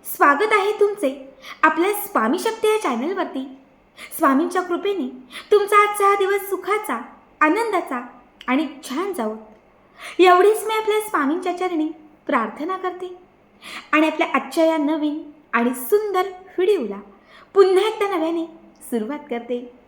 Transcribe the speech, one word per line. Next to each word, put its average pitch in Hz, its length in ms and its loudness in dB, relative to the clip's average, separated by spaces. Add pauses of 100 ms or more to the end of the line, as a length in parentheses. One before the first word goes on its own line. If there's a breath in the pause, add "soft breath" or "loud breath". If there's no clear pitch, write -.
(160)
स्वागत 359 360 4
आहे 403 200 2
तुमचे 403 600 -2 (280 loud breath)
आपल्या 330 300 2
स्वामी 269 460 -2
शक्ती 440 300 0
या 427 140 2
चॅनलवरती. 277 600 -4 (760 loud breath)
स्वामींच्या 320 440 2
कृपेने 349 460 -4 (440 loud breath)
तुमचा 415 380 4
आजचा 403 180 2
हा 403 60 4
दिवस 392 360 0
सुखाचा, 370 520 -4 (380)
आनंदाचा 330 680 0 (400)
आणि 269 220 0 (200)
छान 349 240 -6
जावो, 220 220 -6 (840 loud breath)
एवढीच 381 480 6
मी 440 80 -4
आपल्या 427 260 0
स्वामींच्या 349 580 -2
चरणी 349 300 -2 (380)
प्रार्थना 277 500 -4
करते 359 400 -8 (760 loud breath)
आणि 311 140 4
आपल्या 320 280 -2
आजच्या 320 300 0
या 320 120 4
नवीन 302 540 -2 (220)
आणि 240 180 0
सुंदर 403 580 0
व्हिडिओला 330 720 -2 (540 loud breath)
पुन्हा 381 340 6
एकदा 403 280 -2
नव्याने 330 280 -2 (380)
सुरुवात 240 380 -6 (100)
करते. 247 420 -6 (160)